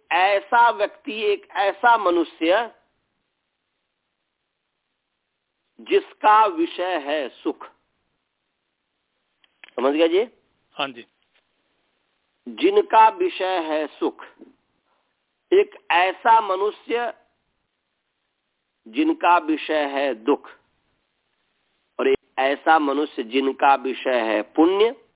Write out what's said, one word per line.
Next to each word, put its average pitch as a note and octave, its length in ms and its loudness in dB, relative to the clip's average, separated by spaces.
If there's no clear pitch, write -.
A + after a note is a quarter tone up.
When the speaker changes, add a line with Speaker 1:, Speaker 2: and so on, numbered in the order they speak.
Speaker 1:
ऐसा G3+ 600 2
व्यक्ति, G#3 520 -8
एक G#3 280 -4
ऐसा G3+ 460 0
मनुष्य F3+ 760 -2
जिसका A3 680 2
विषय F3 520 -4
है C#3+ 300 -6
सुख। - 380 -10
समझ B2+ 180 0
गया D#3+ 120 2
जी? F3 160 0
Speaker 2:
हाँ C#3 140 -8
जी। A#2+ 180 -20
Speaker 1:
जिनका G3 600 4
विषय F#3 500 -4
है D#3 280 -4
सुख, - 380 -8
एक G3 240 2
ऐसा F#3+ 500 2
मनुष्य G#3+ 720 -4
जिनका D#3+ 520 0
विषय D#3 480 -4
है C#3 280 -4
दुख, A#2 360 -4
और B2+ 100 -2
एक C3+ 100 2
ऐसा C#3 400 2
मनुष्य D3 440 -4
जिनका C3+ 520 0
विषय B2+ 460 -4
है A2 220 -2
पुण्य G3 520 2